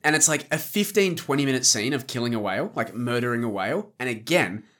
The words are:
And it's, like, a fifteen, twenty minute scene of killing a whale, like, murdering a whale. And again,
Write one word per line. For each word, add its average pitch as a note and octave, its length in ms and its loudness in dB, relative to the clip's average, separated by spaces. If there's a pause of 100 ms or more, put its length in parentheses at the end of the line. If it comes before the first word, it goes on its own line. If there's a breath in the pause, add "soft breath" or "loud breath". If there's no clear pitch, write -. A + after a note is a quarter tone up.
And D3+ 120 4
it's, D#3 120 4
like, D3 240 0
a D#3 60 0
fifteen, G3 580 0
twenty C#3+ 300 0
minute C3 180 0
scene A#2+ 300 2
of - 140 -4
killing A#2+ 260 -2
a A2 60 0
whale, G#2 340 -2
like, - 220 -4
murdering A#2+ 480 0
a A#2 60 0
whale. G#2+ 500 -4
And B2+ 100 -4
again, A#2 540 0 (160 soft breath)